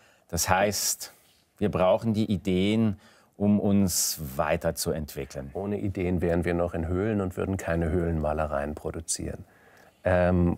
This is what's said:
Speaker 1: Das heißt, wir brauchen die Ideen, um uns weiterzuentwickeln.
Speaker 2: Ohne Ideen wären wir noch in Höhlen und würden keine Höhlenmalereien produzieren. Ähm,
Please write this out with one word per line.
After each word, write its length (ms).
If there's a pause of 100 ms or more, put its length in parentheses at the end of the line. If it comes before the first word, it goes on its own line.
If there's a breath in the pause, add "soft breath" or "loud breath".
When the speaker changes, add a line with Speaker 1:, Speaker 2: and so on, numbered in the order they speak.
(300 soft breath)
Speaker 1:
Das 200
heißt, 640 (460 soft breath)
wir 100
brauchen 460
die 160
Ideen, 680 (360 soft breath)
um 240
uns 600 (180)
weiterzuentwickeln. 1160
Speaker 2:
Ohne 240
Ideen 440
wären 240
wir 100
noch 180
in 140
Höhlen 340
und 160
würden 200
keine 340
Höhlenmalereien 840
produzieren. 720 (580 soft breath)
Ähm, 540